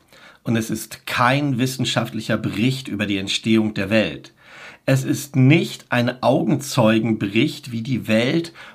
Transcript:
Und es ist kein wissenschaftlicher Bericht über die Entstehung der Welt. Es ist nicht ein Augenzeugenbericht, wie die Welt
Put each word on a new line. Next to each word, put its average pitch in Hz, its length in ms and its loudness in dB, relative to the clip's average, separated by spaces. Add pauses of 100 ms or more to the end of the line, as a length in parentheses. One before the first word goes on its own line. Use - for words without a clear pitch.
(440)
Und 117 100 0
es 113 160 -2
ist - 380 -10
kein 135 500 2
wissenschaftlicher 117 800 -2
Bericht 110 500 -2
über 101 200 -4
die 98 120 -2
Entstehung 110 560 0
der 98 160 -4
Welt. 95 420 -2 (520)
Es 135 180 2
ist - 320 -4
nicht 135 540 4
ein 123 340 -2
Augenzeugenbericht, 117 1500 0
wie 113 100 -6
die 113 240 -4
Welt 131 460 0 (220)